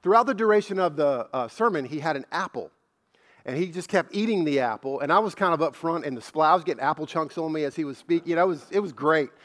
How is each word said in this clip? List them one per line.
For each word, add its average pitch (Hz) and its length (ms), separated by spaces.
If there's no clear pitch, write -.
throughout 220 220
the 262 100
duration 208 440
of 170 180
the, 143 380
uh, 127 140
sermon, 185 360
he 147 160
had 151 160
an 135 160
apple. 151 380
And 127 120
he 180 120
just 170 200
kept 175 260
eating 208 300
the 143 160
apple. 123 400
And 139 100
I 185 100
was 214 140
kind 180 200
of 151 80
up 147 120
front 165 300
in 139 100
the 117 60
splat. 156 300
I 175 40
was 175 100
getting 135 180
apple 151 240
chunks 160 320
on 160 120
me 156 140
as 139 100
he 160 100
was 139 120
speaking. 170 320
You 165 80
know, 170 60
it 190 60
was, 160 220
it 196 100
was 190 120
great. 147 380